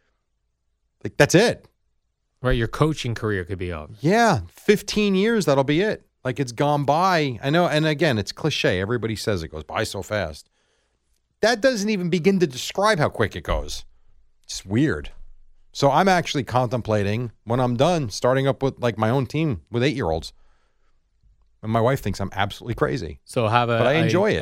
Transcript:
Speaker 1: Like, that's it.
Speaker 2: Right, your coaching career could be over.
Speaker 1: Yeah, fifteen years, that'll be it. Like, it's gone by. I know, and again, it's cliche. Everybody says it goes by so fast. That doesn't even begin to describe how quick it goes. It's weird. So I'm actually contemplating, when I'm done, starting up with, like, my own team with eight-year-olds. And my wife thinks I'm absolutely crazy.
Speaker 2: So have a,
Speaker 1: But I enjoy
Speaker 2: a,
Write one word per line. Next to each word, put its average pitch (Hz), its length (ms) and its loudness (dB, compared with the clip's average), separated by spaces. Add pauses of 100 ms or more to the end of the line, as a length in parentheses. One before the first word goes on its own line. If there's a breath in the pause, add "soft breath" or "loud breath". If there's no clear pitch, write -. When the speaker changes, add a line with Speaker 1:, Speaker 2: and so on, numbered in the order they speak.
(1040)
Speaker 1:
Like, - 140 -10
that's 147 180 6
it. 190 320 4 (760)
Speaker 2:
Right, 127 160 0
your 113 100 0
coaching 147 460 -2
career 104 300 -4
could 90 160 -8
be 90 140 -6
over. 80 260 -12
Speaker 1:
Yeah, 196 480 2
fifteen - 680 0
years, 208 320 2
that'll 139 200 2
be 147 160 0
it. 214 240 -4 (180)
Like, 127 160 -6
it's 123 120 -4
gone 143 340 0
by. 151 580 0
I 135 60 -2
know, 170 180 2
and 151 180 0
again, 147 320 2
it's 98 140 -4
cliche. 127 500 -2
Everybody 110 340 -4
says 95 280 -4
it 76 60 -10
goes 78 140 -12
by 107 200 -4
so 101 180 -8
fast. 87 480 -6 (920)
That 214 200 2
doesn't 220 280 0
even 180 200 -2
begin 175 300 2
to 175 80 4
describe 190 520 0
how 120 100 4
quick - 260 -2
it 87 80 -10
goes. 76 420 -4 (580)
It's - 220 -14
weird. 101 460 -2 (640)
So 139 180 4
I'm 180 160 4
actually 160 360 2
contemplating, 110 880 0 (120)
when 117 160 -2
I'm 123 180 2
done, 147 320 2
starting 131 380 2
up 131 160 0
with, 135 160 -2
like, 117 180 -2
my 110 120 2
own 123 160 0
team 143 360 -2 (100)
with 120 120 0
eight-year-olds. 101 480 -2 (1300)
And 110 80 -6
my 113 100 2
wife 131 200 2
thinks 101 200 -4
I'm 95 120 -4
absolutely 101 420 -4
crazy. 87 500 -4
Speaker 2:
So 113 220 -2
have 120 220 2
a, 117 80 2
Speaker 1:
But 123 100 2
I 139 80 2
enjoy 170 360 2
Speaker 2:
a, 90 100 0